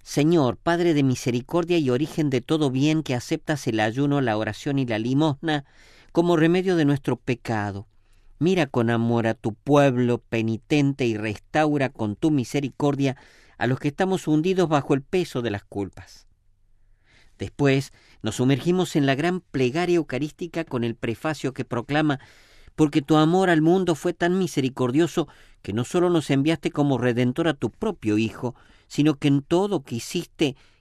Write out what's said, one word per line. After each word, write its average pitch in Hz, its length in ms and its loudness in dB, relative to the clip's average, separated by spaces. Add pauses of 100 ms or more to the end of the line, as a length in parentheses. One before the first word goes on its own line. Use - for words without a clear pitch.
"Señor, 147 540 2
Padre 170 360 0
de 147 80 2
misericordia 135 800 0
y 135 100 0
origen 151 400 0
de 127 120 0
todo 156 280 0
bien 147 320 2
que 131 140 -4
aceptas 151 500 -4
el 110 140 0
ayuno, 139 420 0
la 110 160 0
oración 110 400 -4
y 135 80 0
la 110 140 -2
limosna 143 680 0 (460)
como 175 260 2
remedio 180 380 2
de 156 100 2
nuestro 139 300 0
pecado, 104 720 -6 (500)
mira 170 300 2
con 120 240 0
amor 117 340 2
a 113 80 0
tu 107 220 -8
pueblo 123 640 2
penitente 123 880 0
y 107 100 0
restaura 135 720 -2
con 104 260 -6
tu 160 140 0
misericordia 139 880 -2 (400)
a 117 100 -2
los 131 100 0
que 151 120 -4
estamos 190 380 -2
hundidos 165 420 2
bajo 147 240 0
el 139 80 2
peso 165 400 -4
de 117 80 -4
las 101 140 -6
culpas". - 640 -10 (1120)
Después 139 560 -2 (280)
nos 113 140 -6
sumergimos 156 600 0
en 143 80 4
la 135 100 2
gran 175 240 -2
plegaria 160 560 0
eucarística 156 680 -4
con 120 180 -4
el 117 120 -4
prefacio 131 580 -6
que 127 100 -6
proclama: 139 560 -2 (560)
"Porque 151 260 2
tu 156 140 2
amor 175 340 4
al 156 120 4
mundo 175 340 2
fue 180 180 -4
tan 175 240 0
misericordioso 143 920 0 (320)
que 95 100 -10
no 117 140 -2
solo 175 240 2
nos 165 220 0
enviaste 151 400 0
como 143 260 0
redentor 123 500 0
a 156 60 2
tu 123 160 -4
propio 139 480 -4
Hijo, 113 380 -4 (320)
sino 147 280 2
que 143 140 0
en 139 120 2
todo 175 420 0
quisiste 135 760 -6 (240)